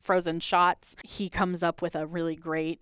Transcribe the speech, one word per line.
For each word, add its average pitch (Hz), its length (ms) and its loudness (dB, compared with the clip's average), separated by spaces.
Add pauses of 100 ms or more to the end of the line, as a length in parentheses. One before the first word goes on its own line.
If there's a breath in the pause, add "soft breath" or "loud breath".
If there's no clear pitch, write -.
frozen 170 340 2
shots. - 640 2
He - 240 -2
comes 180 360 0
up 170 180 0
with 170 160 -2
a 156 100 -2
really 165 300 -4
great 160 440 -4